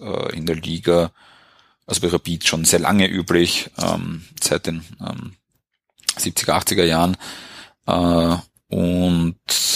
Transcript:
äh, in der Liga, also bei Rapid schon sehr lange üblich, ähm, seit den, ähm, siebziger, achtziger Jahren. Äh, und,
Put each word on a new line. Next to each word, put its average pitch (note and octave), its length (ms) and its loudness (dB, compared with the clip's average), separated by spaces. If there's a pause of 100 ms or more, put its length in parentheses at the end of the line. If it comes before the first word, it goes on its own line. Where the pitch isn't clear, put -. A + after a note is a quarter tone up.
äh, - 340 -6
in D#2 80 -8
der E2 120 0
Liga, E2+ 540 2 (760)
also - 160 -2
bei F2+ 60 0
Rapid E2+ 380 -2
schon E2 200 -2
sehr E2+ 140 4
lange F#2+ 280 4
üblich, F2 680 0
ähm, E2+ 480 -4 (160)
seit - 240 -2
den, E2 180 -6 (160)
ähm, - 360 -12 (840)
siebziger, - 360 0
achtziger F2+ 300 2
Jahren. E2+ 320 4 (720)
Äh, E2+ 500 2 (340)
und, F2+ 680 2 (400)